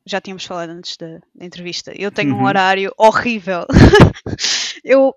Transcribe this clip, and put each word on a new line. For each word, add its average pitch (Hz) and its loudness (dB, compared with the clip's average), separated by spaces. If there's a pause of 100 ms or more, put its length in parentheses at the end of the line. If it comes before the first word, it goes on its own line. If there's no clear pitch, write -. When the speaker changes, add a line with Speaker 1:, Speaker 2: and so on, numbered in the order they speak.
Speaker 1:
já 190 -8
tínhamos 190 -14
falado 170 -10
antes 175 -14
da, 165 -16 (160)
da 180 -20
entrevista, 175 -14
eu 202 -8
tenho 202 -2
um - -4
Speaker 2:
Uhum. - 0
Speaker 1:
horário 190 0
horrível. 208 0
<laughs> - 2
Eu 269 4